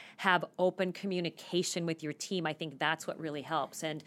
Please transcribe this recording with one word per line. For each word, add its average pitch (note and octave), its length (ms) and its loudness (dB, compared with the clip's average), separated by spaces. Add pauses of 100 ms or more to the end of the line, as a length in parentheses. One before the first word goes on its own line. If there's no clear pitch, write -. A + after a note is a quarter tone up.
(160)
have F3+ 300 4 (120)
open F3+ 360 4
communication F3+ 880 -2
with E3 180 -2
your D3+ 120 -4
team. F3 320 -2
I D#3 80 0
think D3 240 -8
that's D#3 280 2
what - 140 -6
really D3 220 -4
helps. C#3 400 -2
And D#3 240 -2